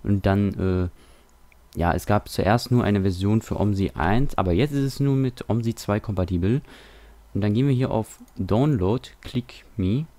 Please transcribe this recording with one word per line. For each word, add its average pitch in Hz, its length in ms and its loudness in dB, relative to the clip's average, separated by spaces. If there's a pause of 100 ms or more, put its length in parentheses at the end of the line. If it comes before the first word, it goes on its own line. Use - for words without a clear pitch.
Und 101 220 0
dann, 101 300 2 (1200)
äh, - 40 -6
ja, 85 140 2
es 85 140 -4
gab 104 240 0
zuerst - 400 0
nur 123 120 4
eine 101 200 2
Version 98 400 0
für - 180 -6
omsi 98 340 0
eins, 104 440 0
aber 92 140 0
jetzt 139 200 2
ist 139 120 0
es 139 160 -4
nur 139 160 2
mit 127 340 -2
omsi 113 240 0
zwei 104 260 -2
kompatibel. 92 640 0 (720)
Und 101 80 -2
dann 104 100 0
gehen 131 160 2
wir 135 60 2
hier 127 160 0
auf - 300 -4 (180)
Download, 110 680 2 (140)
Click - 460 -10 (100)
Me 107 300 0 (120)